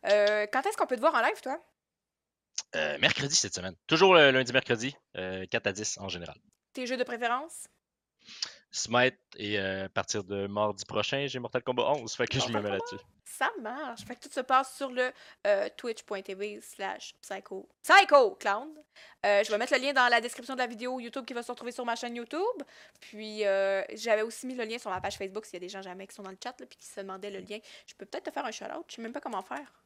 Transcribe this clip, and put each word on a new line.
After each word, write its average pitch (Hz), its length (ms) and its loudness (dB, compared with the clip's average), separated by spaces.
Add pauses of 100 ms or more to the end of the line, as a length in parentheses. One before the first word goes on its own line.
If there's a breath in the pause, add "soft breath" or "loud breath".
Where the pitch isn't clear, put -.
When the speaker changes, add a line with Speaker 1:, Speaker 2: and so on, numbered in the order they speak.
Speaker 1:
Euh, 208 460 4
quand 262 140 0
est-ce 415 100 -2
qu'on 339 100 2
peut 254 100 0
te 214 40 -6
voir 302 140 4
en 240 60 4
live, 220 200 2
toi ? 277 220 -8 (1120)
Speaker 2:
Euh, 76 240 -2
mercredi 139 380 0
cette - 180 0
semaine. 90 220 -8 (100)
Toujours 185 280 8
le 147 180 12
lundi, 127 200 2
mercredi, 123 440 0 (200)
euh, 92 300 -6
quatre 117 220 -2
à 98 40 0
dix 107 260 -6
en 98 100 -8
général. 85 260 -10 (380)
Speaker 1:
Tes 254 160 -8
jeux 254 80 -4
de 240 80 -2
préférence ? 247 640 -6 (1040 loud breath)
Speaker 2:
Smite 123 420 2 (220)
et, 104 240 -2
euh, 95 260 -4
à - 20 -10
partir 101 360 -4
de 98 240 -4
mardi 104 360 -2
prochain, 139 440 -2
j'ai 127 100 -6
Mortal 120 240 -4
Kombat 123 300 0
onze, 120 240 -4
fait 120 100 0
que 131 140 -2
je 123 80 0
me 120 60 -4
Speaker 1:
Mortal 107 80 0 (100)
Speaker 2:
mets 98 60 -2
Speaker 1:
Kombat. 92 120 -4
Speaker 2:
là-dessus. - 160 -12 (180)
Speaker 1:
Ça - 260 -2 (100)
marche. 240 440 -10
Fait 247 120 -14
que - 40 -20
tout - 120 -20
se 277 80 -4
passe 269 360 2
sur 269 140 -6
le, 254 220 -2 (340 loud breath)
euh, 202 300 4
twitch 226 280 -8
point 196 180 -6
T 190 120 -10
V 208 260 -8
slash - 640 -10
psycho. 196 460 -10 (140)
Psycho 302 540 8
Clown. 214 320 -2 (560 loud breath)
Euh, 202 200 6
je 202 60 -4
vais 208 80 2
mettre 247 160 2
le 254 60 4
lien 277 120 0
dans 254 160 6
la 233 120 6
description 240 340 -10
de 254 60 -4
la 247 60 2
vidéo 247 340 -6
YouTube 233 260 -8
qui - 80 -10
va 240 80 -6
se 240 80 -10
retrouver 240 220 -8
sur 247 120 -8
ma 233 120 -2
chaîne 240 200 -8
YouTube. 240 240 -6 (600 loud breath)
Puis, 214 440 -8
euh, 196 380 2 (120)
j'avais 214 280 2
aussi 233 240 -8
mis 254 80 -8
le 247 100 -4
lien 226 140 -8
sur 220 120 -8
ma 185 100 -4
page - 180 -6
Facebook 196 260 -8
s'il - 100 -18
y - 20 -10
a 175 40 -10
des 180 80 -12
gens 196 140 -12
jamais 190 240 -14
qui - 80 -20
sont 208 80 -18
dans 190 80 -12
le 190 120 -18
chat 247 180 -10
là, 254 60 -16
puis - 120 -20
qui - 80 -20
se - 140 -14
demandaient 190 300 -10
le 190 100 -12
lien. 202 180 -12 (280 loud breath)
Je - 80 -20
peux - 120 -18
peut-être - 180 -10
te 311 60 -6
faire 285 140 -6
un 226 80 -6
shout-out. - 360 -10
Je - 80 -16
sais 233 60 -12
même 226 100 -10
pas 294 80 -8
comment 208 220 -6
faire. 277 300 -12 (140)